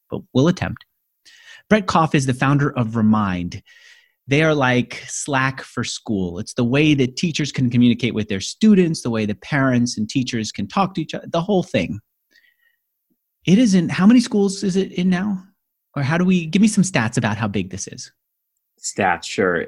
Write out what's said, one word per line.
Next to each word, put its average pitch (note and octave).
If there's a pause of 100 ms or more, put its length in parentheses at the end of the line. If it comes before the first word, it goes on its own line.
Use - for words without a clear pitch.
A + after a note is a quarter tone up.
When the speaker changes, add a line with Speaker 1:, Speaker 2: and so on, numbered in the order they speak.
Speaker 1:
but - (100)
we'll C3
attempt. - (840)
Brett G#3+
Koff E3
is C#3+
the C3
founder C#3
of A2+
Remind. G2+ (640)
They C#3+
are D#3
like B2+
Slack C3+
for -
school. F#2
It's -
the B2
way D3
that B2+
teachers D#3
can B2+
communicate A#2+
with G#2
their G2
students, F#3
the B2+
way A2
that G#2
parents B2+
and G#2+
teachers A#2+
can G2+
talk F#3
to E3
each D#3
other, -
the E3
whole F#3
thing. G#2 (1400)
It F3+
is A3+
in, E3
how D3+
many B3
schools G3+
is F#3
it F#3+
in F3+
now? F#3 (500)
Or C#3+
how C#3+
do F3
we, F3+
give D#3+
me A3+
some G#3
stats A#2
about G#2+
how A2
big G2
this -
is. - (720)
Speaker 2:
Stats, F2+
sure. F2+